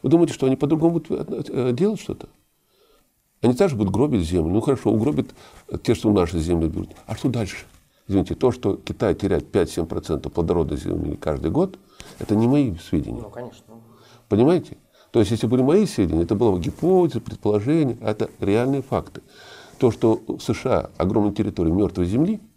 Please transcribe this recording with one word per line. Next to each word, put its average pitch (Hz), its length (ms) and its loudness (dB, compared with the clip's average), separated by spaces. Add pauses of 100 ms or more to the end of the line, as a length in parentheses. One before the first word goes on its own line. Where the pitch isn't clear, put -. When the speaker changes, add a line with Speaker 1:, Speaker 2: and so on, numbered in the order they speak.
Speaker 1:
Вы 131 80 0
думаете, 170 240 4
что - 120 -2
они 131 100 2
по-другому 156 380 0
будут, 165 160 -4
э, - 380 -6
э, 123 240 -2
делать 185 280 0
что-то? - 280 -10 (1120)
Они 123 140 4
также 175 220 2
будут 98 160 0
гробить 107 320 0
землю. 82 280 0
Ну 107 80 2
хорошо, 123 300 0
угробят, 127 440 0 (340)
э, - 140 -10
те, 117 120 2
что 107 180 0
наши 87 260 2
земли 82 300 0
берут. 90 220 -6 (160)
А 107 100 -8
что - 120 -4
дальше? 113 360 -6 (420)
Извините, 95 280 0
то, 127 180 2
что 101 240 -2
Китай 95 380 -2
теряет 90 360 -2
пять-семь 85 360 0
процентов 80 460 -6
плодородной 85 440 0
земли 78 400 -6
каждый 76 340 -4
год, 175 280 -2 (400)
это - 160 -2
не 113 120 4
мои 127 300 2
сведения. - 460 -4
Speaker 2:
Ну, 104 80 -14
конечно. 120 340 -16 (640)
Speaker 1:
Понимаете? 135 480 4 (340)
То 117 100 4
есть, 101 100 4
если 117 160 0
были 123 160 2
мои 175 240 4
сведения, 82 360 0
это 85 120 0
было 107 180 2
бы 90 80 0
гипотеза, 160 600 2
предположение, 117 800 -2
а 107 100 -4
это 107 200 -4 (100)
реальные 120 420 0
факты. - 400 -6 (560)
То, 120 120 4
что 113 360 2
в - 140 -8
С - 140 -4
Ш - 160 -4
А 98 260 0
огромная 104 360 0
территория 101 400 0
мертвой 90 340 0
земли 156 340 0 (160)